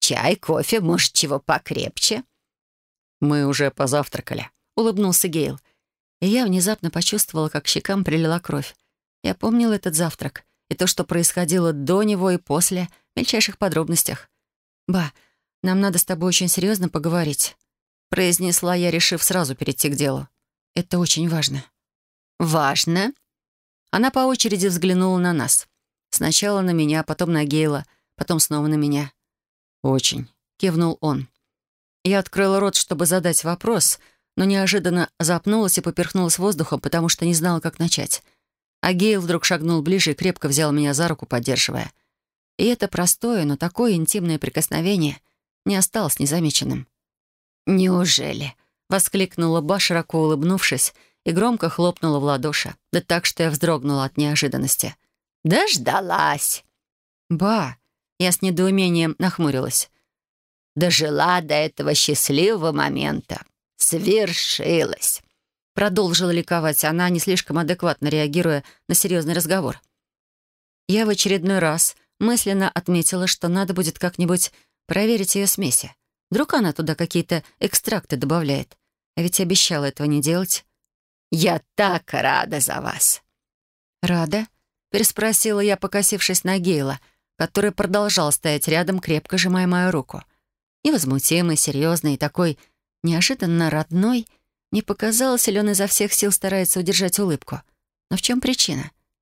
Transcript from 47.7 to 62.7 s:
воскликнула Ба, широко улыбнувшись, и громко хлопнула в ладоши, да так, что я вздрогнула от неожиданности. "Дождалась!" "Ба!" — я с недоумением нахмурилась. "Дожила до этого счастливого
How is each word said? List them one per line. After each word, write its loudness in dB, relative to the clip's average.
воскликнула 0
Ба, 0
широко 0
улыбнувшись, 0
и -2
громко 0
хлопнула 0
в -2
ладоши, -2
да 0
так, -2
что -2
я 2
вздрогнула 0
от -6
неожиданности. -2
"Дождалась!" 0
"Ба!" — 0
я 4
с -2
недоумением 2
нахмурилась. 0
"Дожила 2
до -2
этого 0
счастливого 2